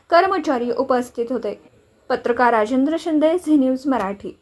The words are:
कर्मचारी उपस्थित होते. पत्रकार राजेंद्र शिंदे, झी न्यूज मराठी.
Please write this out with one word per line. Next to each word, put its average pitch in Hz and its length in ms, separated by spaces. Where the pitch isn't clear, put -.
कर्मचारी 320 680
उपस्थित 247 520
होते. 214 320
पत्रकार 247 440
राजेंद्र 254 460
शिंदे, 311 340
झी 330 240
न्यूज 262 280
मराठी. 202 560